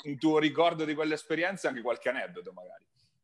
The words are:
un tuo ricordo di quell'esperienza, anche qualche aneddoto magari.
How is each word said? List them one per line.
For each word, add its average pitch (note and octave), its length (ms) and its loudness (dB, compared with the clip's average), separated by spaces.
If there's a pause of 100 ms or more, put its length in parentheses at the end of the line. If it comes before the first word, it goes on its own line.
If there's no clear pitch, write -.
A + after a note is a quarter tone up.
un C#3+ 140 -6
tuo D#3 200 4
ricordo D#3 480 4
di D3+ 80 -2
quell'esperienza, D#3 760 -2
anche B2+ 140 -4
qualche A#2 260 -2
aneddoto F#2 440 -6
magari. F2+ 340 -20 (380)